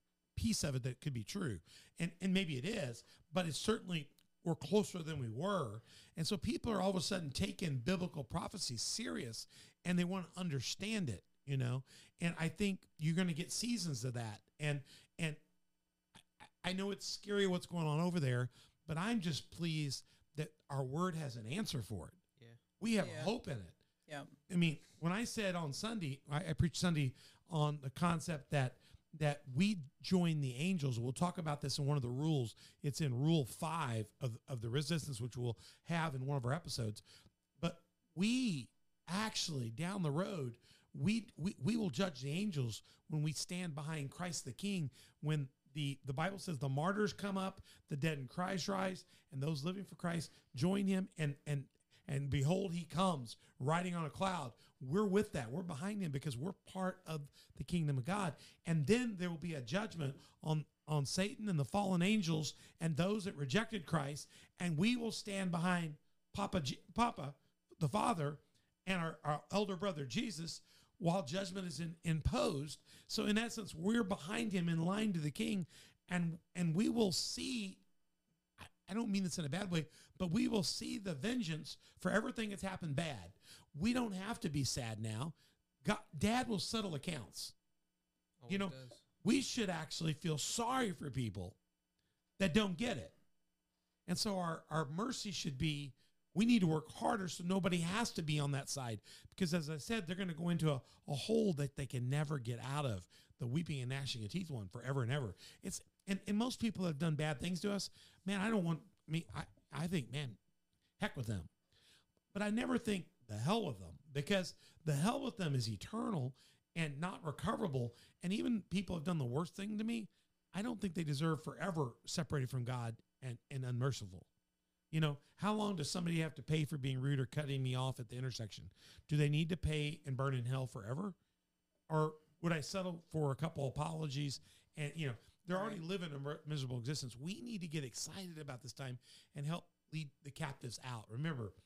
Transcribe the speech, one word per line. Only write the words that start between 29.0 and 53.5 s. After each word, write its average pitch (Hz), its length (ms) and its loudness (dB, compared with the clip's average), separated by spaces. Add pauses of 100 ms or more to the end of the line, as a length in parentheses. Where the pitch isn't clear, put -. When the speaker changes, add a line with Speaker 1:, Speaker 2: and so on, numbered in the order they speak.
Speaker 1:
that 147 240 2 (140)
we 196 240 4 (240)
join 170 380 4
the 127 160 0
angels. 143 420 2
We'll 123 140 0
talk 175 260 0
about 151 220 -2
this 139 180 -2
in 143 60 2
one 147 120 4
of 127 60 0
the 120 60 -2
rules. 135 460 2 (280)
It's 147 180 0
in 127 160 2
Rule 151 280 6
five 143 600 -2 (160)
of, 113 160 -2 (100)
of 127 140 -4
the 117 80 -4
resistance, 143 520 0
which 123 160 -6
we'll 120 200 -2 (280)
have 165 300 -2
in 131 100 -4
one 143 120 0
of 120 80 -2
our 127 80 2
episodes. 120 480 -4 (580)
But - 200 -2 (360)
we 208 520 2 (400)
actually, 170 640 -2
down 175 320 -2
the 147 80 2
road, 160 420 -2 (400)
we, 202 340 2 (100)
we, 170 260 -2
we 208 120 4
will 214 140 2
judge 139 320 -2
the 139 100 -2
angels 151 500 0 (280)
when 151 140 0
we 156 80 2
stand 180 440 -4
behind 147 360 -4
Christ 175 340 -6
the 127 80 -8
King, 190 360 -2 (320)
when 151 260 0 (260)
the, 139 320 -2
the 135 80 -4
Bible 180 260 0
says 170 200 -4
the 139 100 0
martyrs 190 440 2
come 190 240 -2
up, 190 240 -4 (280)
the 156 60 -2
dead 151 240 2
in 127 80 -6
Christ 180 400 -2
rise, 190 380 0 (260)
and 135 100 -4
those 143 220 0
living 185 220 -2
for - 100 -16
Christ 170 360 -2 (240)
join 190 320 4
him, 190 200 4 (100)
and, 143 180 0 (120)
and, 143 160 0 (440)
and 139 220 0
behold, 170 440 4
he 175 120 -4
comes 151 520 0 (220)